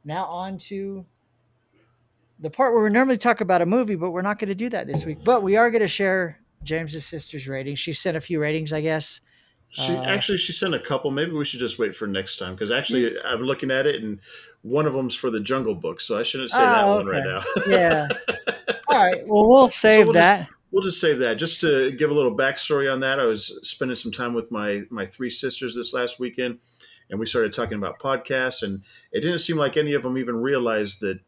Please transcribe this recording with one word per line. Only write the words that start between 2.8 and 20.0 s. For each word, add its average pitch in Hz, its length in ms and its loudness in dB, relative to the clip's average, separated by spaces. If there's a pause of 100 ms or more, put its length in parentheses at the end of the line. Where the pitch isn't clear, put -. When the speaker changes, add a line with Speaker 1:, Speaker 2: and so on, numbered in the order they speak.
Speaker 1:
we 214 60 4
normally 247 280 4
talk 240 240 2
about 180 200 2
a 170 40 2
movie, 214 300 0
but 175 160 -4
we're 180 100 -4
not 208 180 -2
gonna 196 160 -4
do 233 140 -6
that 220 180 -6
this 147 180 -4
week. 160 180 -8
But 233 200 4
we 190 140 4
are 233 140 6
gonna 220 160 2
share 185 520 -2 (240)
James's 156 420 -6
sister's 139 420 -12
ratings. 135 320 -8
She - 140 -6
sent 160 240 -4
a 151 40 -4
few 165 180 -4
ratings, 151 340 -2
I 156 80 -2
guess. 156 400 -4 (500)
Speaker 2:
She 139 220 -4
Speaker 1:
Uh, 131 100 -4
Speaker 2:
actually, 196 360 0
she - 120 -4
sent 180 220 -2
a 131 60 -2
couple. 139 320 -4
Maybe 156 200 -2
we 147 140 -4
should 123 140 -8
just 117 180 -4
wait 104 180 -2
for 107 120 -8
next 98 300 -6
time, 92 200 -10
'cause 107 140 -4
actually, 123 400 0
Speaker 1:
Mm. - 140 -8
Speaker 2:
I'm 120 160 -4
looking 131 280 -4
at 135 160 0
it, 123 160 0
and 104 180 -8 (440)
one 147 240 0
of 135 60 0
them's 131 220 -2
for 127 140 -4
The 113 120 -2
Jungle 113 340 -2
Book, 80 260 -8
so 107 160 -4
I 117 60 -2
shouldn't - 280 -4
say 233 80 0
that 240 260 6
Speaker 1:
Oh, 202 120 4
Speaker 2:
one 196 100 -2
right 190 180 -2
Speaker 1:
okay. 92 200 -4 (100)
Speaker 2:
now. - 80 0
<laughs> 196 40 -2 (100)
Speaker 1:
Yeah. 160 300 4 (800)
All 226 180 6
right. 180 220 0
Well, 214 200 6
we'll 254 220 10
Speaker 2:
So - 200 4
Speaker 1:
save 214 180 10